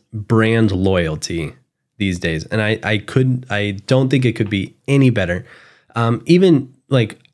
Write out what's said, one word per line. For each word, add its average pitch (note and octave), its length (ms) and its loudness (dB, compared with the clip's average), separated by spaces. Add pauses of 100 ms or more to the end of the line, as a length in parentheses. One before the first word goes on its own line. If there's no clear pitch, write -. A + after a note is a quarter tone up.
(120)
brand A2+ 580 2
loyalty E2+ 840 -2 (420)
these F#2 220 -2
days. E2 280 -4
And G#2+ 140 -4
I, A2 220 -2
I G#2+ 160 -2
couldn't, B2+ 520 -2
I G#2 360 -4
don't C3 240 2
think C3 160 2
it A2+ 100 0
could G2+ 140 -4
be - 260 -4 (100)
any C#3 220 4
better. F#2 380 -2 (500)
Um, A#2 300 -2
even, F3 460 4 (160)
like, A#2+ 300 0 (160)